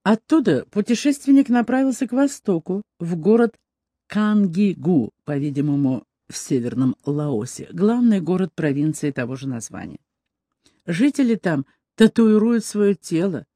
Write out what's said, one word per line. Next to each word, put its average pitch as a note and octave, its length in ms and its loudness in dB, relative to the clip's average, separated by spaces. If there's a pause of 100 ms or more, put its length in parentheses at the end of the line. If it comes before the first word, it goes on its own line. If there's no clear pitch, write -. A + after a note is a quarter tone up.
Оттуда G#3 680 0
путешественник C4+ 760 0
направился B3 580 0
к - 60 -8
востоку, G#3 680 -2 (180)
в E3+ 180 -4
город A3 380 2 (520)
Кангигу, F#3 1040 0 (120)
по-видимому, C#3+ 800 -2 (220)
в - 100 -20
северном B2 580 -2 (100)
Лаосе, C#3+ 680 -6
главный A3 480 2
город F3+ 360 -2
провинции D3 560 -2
того B2+ 240 -6
же C3 120 -12
названия. F#2+ 520 -12 (880)
Жители A#3 500 0
там D3+ 300 -2 (300)
татуируют A3 680 4
свое G3+ 300 0
тело E3+ 520 -4 (100)